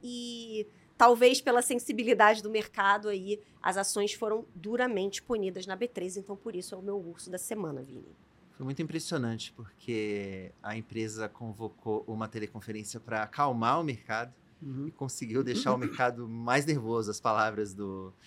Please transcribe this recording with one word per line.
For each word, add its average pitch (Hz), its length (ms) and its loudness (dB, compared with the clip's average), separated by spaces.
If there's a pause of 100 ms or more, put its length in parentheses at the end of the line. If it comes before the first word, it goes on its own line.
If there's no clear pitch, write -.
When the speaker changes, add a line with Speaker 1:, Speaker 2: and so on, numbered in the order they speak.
Speaker 1:
e 233 640 -8 (320)
talvez 247 420 10
pela 247 220 4
sensibilidade 220 800 6
do 208 80 -6
mercado 208 580 2
aí, 202 320 -4 (220)
as 185 140 0
ações 202 360 0
foram 220 320 -2 (100)
duramente 208 680 -2
punidas 190 440 -4
na 190 100 -4
B 220 100 -2
três, 185 300 -6
então 202 200 -10
por 196 200 -10
isso 180 180 -10
é 185 40 -12
o 185 40 -14
meu 202 160 -4
urso 170 320 -12
da 180 80 -8
semana, 175 440 -6
Vini. 131 340 -18 (400)
Speaker 2:
Foi 135 80 -12
muito 135 180 -4
impressionante, 143 720 -4
porque 101 960 -6 (120)
a 107 140 -8
empresa 110 520 -6
convocou 110 800 -6
uma 113 180 -6
teleconferência 107 720 -10
pra 110 240 -4
acalmar 127 580 2
o 170 40 -2
mercado 123 480 -4 (300)
Speaker 3:
Uhum. 139 260 -8
Speaker 2:
e - 20 -8
conseguiu 127 520 -4
deixar 127 300 0
o 127 60 2
mercado 120 500 0
mais 120 380 2
nervoso, 113 440 0
as 101 80 -4
palavras 107 540 2
do, 95 400 -8 (140)